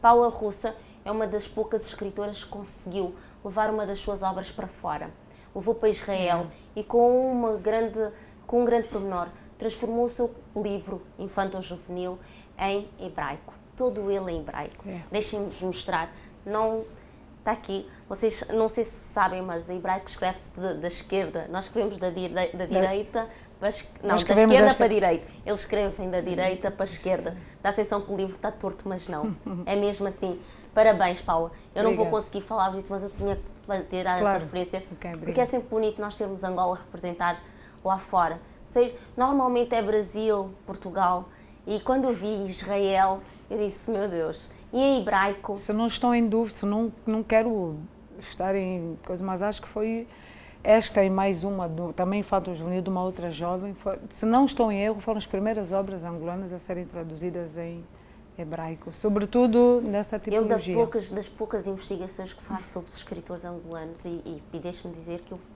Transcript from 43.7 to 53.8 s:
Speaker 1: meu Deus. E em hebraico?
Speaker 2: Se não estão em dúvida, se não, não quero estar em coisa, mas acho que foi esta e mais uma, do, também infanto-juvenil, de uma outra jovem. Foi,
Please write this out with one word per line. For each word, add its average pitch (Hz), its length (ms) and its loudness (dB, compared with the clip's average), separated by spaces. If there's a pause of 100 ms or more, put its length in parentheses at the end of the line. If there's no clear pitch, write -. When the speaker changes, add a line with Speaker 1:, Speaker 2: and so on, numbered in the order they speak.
Speaker 1:
meu 202 180 0
Deus. 160 420 -4 (220)
E 240 60 0
em 269 220 6
hebraico? 202 560 0
Speaker 2:
Se 202 160 -4
não 226 140 2
estão 240 280 2
em 233 140 4
dúvida, 220 300 0
se 196 80 -2
não, 220 260 0 (140)
não 220 160 0
quero 220 540 2 (420)
estar 190 380 -4
em 180 500 -4
coisa, 180 180 -6
mas 185 160 -4
acho 208 220 -2
que - 60 -16
foi 226 380 -2 (580)
esta 214 400 6
e 190 60 6
mais 190 340 2
uma, 190 240 -2
do, 165 240 -4
também 190 280 0
infanto-juvenil, 185 640 -2
de 185 80 -4
uma 185 140 0
outra 180 260 -4
jovem. 180 440 -4
Foi, 196 240 -6 (120)